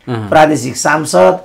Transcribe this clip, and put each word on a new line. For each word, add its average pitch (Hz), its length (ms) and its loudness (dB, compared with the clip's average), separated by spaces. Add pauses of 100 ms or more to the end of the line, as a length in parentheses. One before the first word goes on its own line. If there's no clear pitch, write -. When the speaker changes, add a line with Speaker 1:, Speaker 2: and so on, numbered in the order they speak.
Speaker 1:
अहँ। 113 200 -6
Speaker 2:
प्रादेशिक 151 480 0
सांसद, 180 680 0